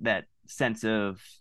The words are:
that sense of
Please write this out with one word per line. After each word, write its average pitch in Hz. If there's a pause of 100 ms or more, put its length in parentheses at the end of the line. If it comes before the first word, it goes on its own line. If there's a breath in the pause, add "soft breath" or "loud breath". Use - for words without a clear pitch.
that 104 (220)
sense 113
of 104 (220)